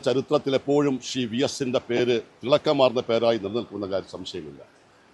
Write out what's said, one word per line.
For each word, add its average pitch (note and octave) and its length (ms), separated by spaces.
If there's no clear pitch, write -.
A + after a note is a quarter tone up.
ചരിത്രത്തിൽ C3+ 540
എപ്പോഴും C#3+ 340
ശ്രീ B2+ 140
വി A#2+ 160
എസിൻ്റെ B2+ 400
പേര് A#2+ 280
തിളക്കമാർന്ന C3+ 680
പേരായി A2+ 340
നിലനിൽക്കുന്ന G2+ 480
കാര്യം F#2 220
സംശയമില്ല. D#2 460